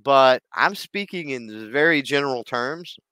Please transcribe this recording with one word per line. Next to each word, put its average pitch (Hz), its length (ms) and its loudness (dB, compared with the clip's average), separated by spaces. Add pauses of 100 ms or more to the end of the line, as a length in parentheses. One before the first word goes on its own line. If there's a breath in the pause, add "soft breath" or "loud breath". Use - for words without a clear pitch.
but 131 400 6 (100)
I'm 165 220 0
speaking 190 540 -8
in 110 420 -12
very 147 300 2
general 135 420 -2
terms 139 540 -8 (140)